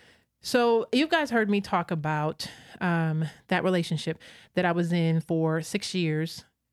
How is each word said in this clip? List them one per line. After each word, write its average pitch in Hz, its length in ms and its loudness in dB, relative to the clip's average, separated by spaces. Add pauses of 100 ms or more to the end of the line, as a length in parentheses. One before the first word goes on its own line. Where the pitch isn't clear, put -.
(400)
So 233 520 2
you 285 160 2
guys 311 220 0
heard 220 200 2
me 202 100 2
talk 185 300 -2
about, 156 580 -2 (320)
um, 160 440 0 (240)
that 180 160 0
relationship 165 560 -2 (340)
that 180 100 0
I 175 60 2
was 170 220 0
in 165 280 2
for 160 420 0
six - 340 -6
years. 160 480 -2 (280)